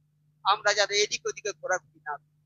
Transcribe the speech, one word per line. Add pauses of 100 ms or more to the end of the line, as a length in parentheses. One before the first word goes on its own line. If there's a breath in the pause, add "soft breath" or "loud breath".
(420)
আমরা
যেন
এদিক
ওদিকে
ঘোরাঘুরি
না
করি।